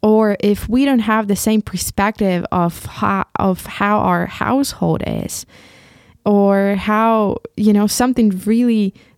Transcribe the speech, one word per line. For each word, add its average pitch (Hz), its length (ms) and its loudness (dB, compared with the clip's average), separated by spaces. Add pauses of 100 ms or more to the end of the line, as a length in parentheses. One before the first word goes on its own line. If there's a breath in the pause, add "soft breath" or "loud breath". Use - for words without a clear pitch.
or 214 380 4
if 202 280 0
we 254 160 2
don't 269 160 2
have 220 280 0
the 202 80 2
same 220 260 2
perspective 196 920 -2
of 175 320 -2
how, 196 400 -4 (120)
of 190 300 -2
how 208 320 -2
our 180 280 0
household 214 800 -2
is, - 400 -8 (800 loud breath)
or 202 520 2
how, 214 600 0 (200)
you 214 160 4
know, 208 140 4
something 247 440 2 (160)
really 226 480 2 (240 soft breath)